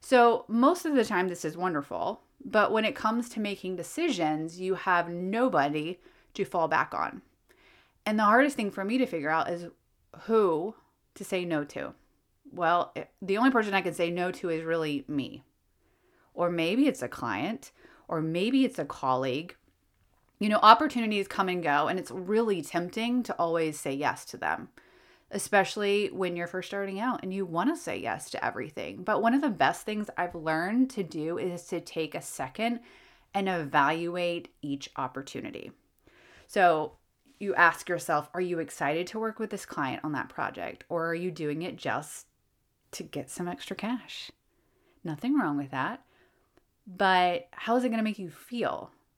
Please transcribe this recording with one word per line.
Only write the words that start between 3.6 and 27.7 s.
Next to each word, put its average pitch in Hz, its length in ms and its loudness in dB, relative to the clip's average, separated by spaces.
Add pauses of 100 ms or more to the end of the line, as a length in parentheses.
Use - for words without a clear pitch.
decisions, 170 840 -2
you 185 140 0
have 175 340 2
nobody 175 920 0 (340)
to 196 100 -4
fall 165 240 0
back - 240 2
on. - 300 -4 (800)
And 214 140 0
the 214 60 4
hardest 262 320 6
thing 208 140 -2
for 190 140 -6
me 233 140 0
to 254 80 2
figure 151 240 -4
out 160 180 2
is 175 200 -6 (560)
who 202 500 2 (400)
to 196 100 -12
say 180 220 -2
no 151 180 0
to. - 300 -10 (580)
Well, 175 420 2
it, - 140 -10 (140)
the 196 160 0
only 262 120 6
person 214 220 2
I 196 80 2
can 180 140 -2
say 170 160 0
no 180 220 -2
to 180 180 -6
is 160 140 -2
really 160 440 -2
me. 139 360 -6 (920)
Or 175 140 0
maybe 175 380 2
it's - 160 0
a 120 60 -4
client, 123 640 -6 (360)
or 160 140 -2
maybe 202 420 2
it's 254 140 -2
a 143 80 -4
colleague. 131 680 -2 (840)
You 214 100 0
know, 214 140 4
opportunities 220 640 6
come 185 220 0
and 175 120 -2
go, 147 260 4
and 185 100 -2
it's - 120 -8
really 196 520 0
tempting 220 640 -2
to - 100 -6
always 165 440 0
say 139 140 -4
yes 139 340 -2
to - 120 -14
them, - 320 -4 (600)
especially 202 760 0
when 180 260 -2
you're 170 120 -4
first 185 220 -8
starting 196 320 -6
out 240 220 -4
and 185 120 -6
you 196 100 -2
wanna 180 320 0